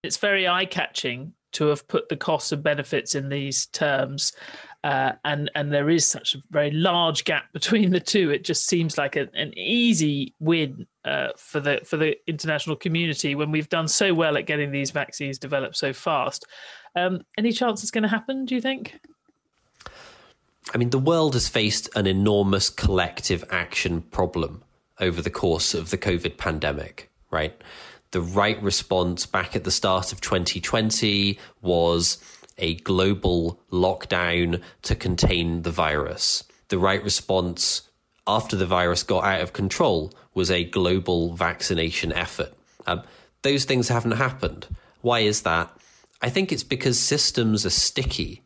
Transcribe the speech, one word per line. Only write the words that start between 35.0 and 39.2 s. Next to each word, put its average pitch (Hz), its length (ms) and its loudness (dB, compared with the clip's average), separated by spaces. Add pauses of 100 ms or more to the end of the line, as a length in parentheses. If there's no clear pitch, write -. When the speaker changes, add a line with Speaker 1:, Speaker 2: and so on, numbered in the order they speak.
Speaker 2:
the 85 80 -4
virus. 76 720 0 (260)
The 95 100 0
right 98 240 2
response 92 800 0 (440)
after 107 300 0
the 92 100 2
virus 87 380 2
got 95 200 2